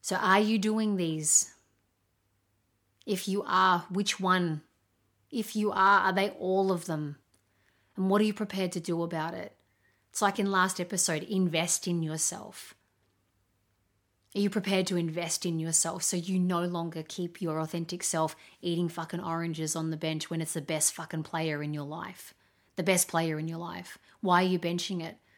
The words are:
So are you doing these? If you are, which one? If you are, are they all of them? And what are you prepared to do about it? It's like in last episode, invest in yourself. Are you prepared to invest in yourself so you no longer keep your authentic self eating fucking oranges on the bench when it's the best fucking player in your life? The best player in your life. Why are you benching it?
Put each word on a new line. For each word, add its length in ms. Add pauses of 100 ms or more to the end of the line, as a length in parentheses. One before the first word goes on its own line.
So 140
are 240
you 180
doing 380
these? 580 (1500)
If 220
you 180
are, 460
which 280
one? 440 (680)
If 260
you 160
are, 280
are 140
they 180
all 400
of 140
them? 320 (760)
And 140
what 120
are 40
you 80
prepared 380
to 80
do 240
about 320
it? 200 (540)
It's 120
like 180
in 120
last 300
episode, 400
invest 680
in 140
yourself. 720 (1600)
Are 40
you 100
prepared 380
to 100
invest 480
in 140
yourself 440
so 140
you 200
no 280
longer 420
keep 340
your 160
authentic 460
self 320 (260)
eating 280
fucking 320
oranges 560
on 140
the 60
bench 320
when 120
it's 120
the 80
best 320
fucking 300
player 400
in 100
your 120
life? 480 (420)
The 80
best 240
player 320
in 80
your 120
life. 380 (220)
Why 240
are 40
you 120
benching 420
it? 180 (180)